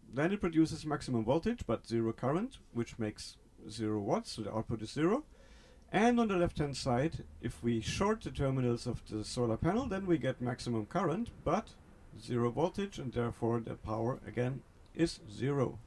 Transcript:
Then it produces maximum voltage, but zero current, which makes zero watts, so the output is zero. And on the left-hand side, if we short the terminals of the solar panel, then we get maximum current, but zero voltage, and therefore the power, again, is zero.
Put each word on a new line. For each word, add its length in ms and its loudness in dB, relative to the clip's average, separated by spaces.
Then 180 2
it 80 -2
produces 460 2
maximum 380 0
voltage, 420 2
but 200 0
zero 260 2
current, 460 0
which 260 -4
makes 380 -6
zero 300 -2
watts, 340 0
so 100 -8
the 120 -6
output 260 -2
is 100 -8
zero. 340 2
And 280 6
on 80 4
the 80 2
left-hand 400 2
side, 480 0
if 200 -6
we 180 2
short 420 0
the 80 -6
terminals 560 0
of 240 -4
the 140 -4
solar 340 0
panel, 280 2
then 200 -2
we 100 4
get 240 -2
maximum 460 -2
current, 440 0
but 260 0
zero 320 2
voltage, 480 0
and 140 -6
therefore 480 0
the 140 -6
power, 520 -2
again, 360 -4
is 260 0
zero. 560 0